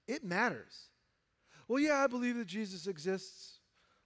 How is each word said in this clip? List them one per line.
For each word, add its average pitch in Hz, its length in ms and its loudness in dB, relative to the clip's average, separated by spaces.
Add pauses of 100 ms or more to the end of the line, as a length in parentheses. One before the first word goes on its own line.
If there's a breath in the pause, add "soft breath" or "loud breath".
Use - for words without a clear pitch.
it 247 180 -6
matters. 180 640 -2 (800 loud breath)
"Well, 254 100 2
yeah, 294 240 6
I 277 40 6
believe 247 280 0
that 233 120 -4
Jesus 185 400 -6
exists. 185 760 -4 (440 soft breath)